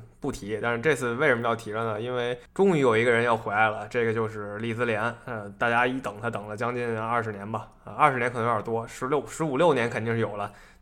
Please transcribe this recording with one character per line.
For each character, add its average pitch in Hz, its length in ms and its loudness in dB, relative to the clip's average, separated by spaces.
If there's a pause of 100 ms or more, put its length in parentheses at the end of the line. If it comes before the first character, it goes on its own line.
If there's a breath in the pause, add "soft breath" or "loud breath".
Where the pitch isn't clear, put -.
(200)
不 139 120 -4
提， 104 280 -6
但 117 160 0
是 117 60 -4
这 151 140 2
次 123 180 -2
为 143 140 2
什 127 80 6
么 117 80 -2
要 117 120 0
提 113 160 -8
了 113 140 -4
呢？ 107 160 -4
因 123 140 -6
为 123 220 -2 (140 loud breath)
终 190 240 4
于 147 60 2
有 117 160 6
一 117 80 4
个 127 60 6
人 117 120 4
要 120 140 4
回 113 160 -6
来 110 160 6
了， 104 200 -4
这 120 140 0
个 113 100 2
就 113 140 0
是 104 300 -8
利 113 160 -4
兹 117 120 -2
联。 107 160 0 (240)
呃， 110 260 -8
大 117 180 0
家 120 160 4
一 127 160 -2
等 104 180 -6
他 117 100 -4
等 107 200 -6
了 107 80 -8
将 120 180 -2
近 120 220 -2
二 113 240 0
十 110 100 -4
年 101 180 -10
吧， 110 200 -6 (160)
呃， - 80 -14
二 139 180 4
十 131 60 -2
年 120 120 0
可 123 100 -4
能 113 80 0
有 120 60 2
点 104 100 0
多， 113 240 -4
十 - 200 -8
六、 139 200 0
十 - 160 -6
五 147 120 0
六 156 180 6
年 120 140 2
肯 113 160 -4
定 117 100 -2
是 117 60 0
有 104 160 -2
了。 101 160 -6 (300 loud breath)